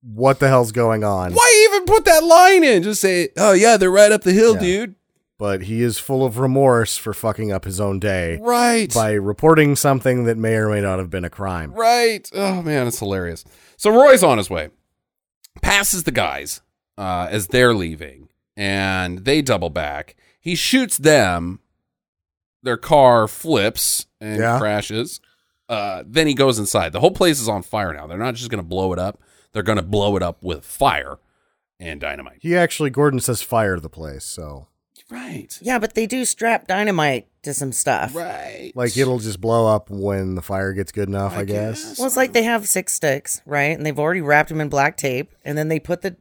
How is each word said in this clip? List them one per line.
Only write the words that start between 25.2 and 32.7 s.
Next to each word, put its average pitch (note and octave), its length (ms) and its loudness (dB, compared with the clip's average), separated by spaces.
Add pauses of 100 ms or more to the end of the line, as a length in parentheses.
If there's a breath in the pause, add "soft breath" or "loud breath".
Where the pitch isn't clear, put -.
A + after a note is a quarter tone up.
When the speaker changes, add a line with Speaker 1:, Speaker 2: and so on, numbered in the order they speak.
Speaker 2:
Uh, G2+ 400 -6
then D3 200 0
he D3 60 2
goes C3+ 260 2
inside. G2 340 -2
The - 80 -2
whole C3 100 4
place E3 300 0
is A2+ 80 -4
on G#2 120 -4
fire G2 300 -6
now. D2+ 160 -14
They're E2+ 100 -12
not A#2+ 180 -6
just A#2+ 140 -14
gonna G#2 140 -8
blow F#2 300 -4
it E2+ 60 -6
up. F#2+ 200 -8 (320)
They're G#2+ 120 -6
gonna G#2 180 -2
blow G2+ 340 -2
it F#2 80 -2
up F2 180 -8
with E2+ 220 -10
fire D2 540 -4 (600)
and D#2+ 220 -14
dynamite. C#2+ 400 -12
Speaker 1:
He E3+ 160 -4
actually, E3+ 340 0